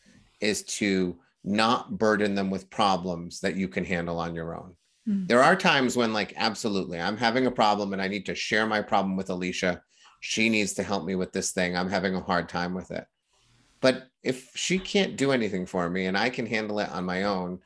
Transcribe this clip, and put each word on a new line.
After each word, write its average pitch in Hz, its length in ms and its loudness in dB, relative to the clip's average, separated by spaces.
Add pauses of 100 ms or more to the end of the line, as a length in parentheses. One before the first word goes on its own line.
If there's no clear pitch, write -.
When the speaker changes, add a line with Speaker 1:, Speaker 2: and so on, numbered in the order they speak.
(400)
Speaker 1:
is 104 240 0
to 95 540 0 (260)
not 110 540 2
burden 104 380 4
them 98 140 0
with 95 200 -6
problems 90 720 0
that 92 160 -2
you 95 100 0
can 92 160 -4
handle 85 360 -2
on 85 160 -4
your 82 200 -8
own. 90 200 -16 (340)
Speaker 2:
Mm. 196 180 -2
Speaker 1:
There 120 160 6
are 170 120 6
times 139 420 2
when, 113 160 4
like, 104 240 -2
absolutely, 98 640 -2
I'm 101 160 -2
having 120 300 2
a 123 40 2
problem 104 400 2
and 98 100 -2
I 95 60 0
need 101 200 -4
to 87 80 -4
share 110 300 0
my 107 160 0
problem 98 360 0
with 95 120 -4
Alicia. 90 520 -2 (400)
She - 260 0
needs 107 280 2
to 101 80 -2
help 95 200 -2
me 95 120 -4
with 92 180 -4
this 95 180 -2
thing. 90 240 0
I'm 90 140 -2
having 95 260 0
a 87 60 -4
hard 87 260 0
time 90 260 -4
with 90 180 -10
it. 85 140 -8 (760)
But 127 260 2 (160)
if - 320 -6
she 185 240 -2
can't 185 380 0
do 135 160 2
anything 101 320 0
for 87 240 0
me 92 160 -2
and 92 120 0
I 113 120 2
can 123 160 -4
handle 107 340 -2
it 98 100 -2
on 87 140 -6
my 90 200 -2
own, 92 420 -2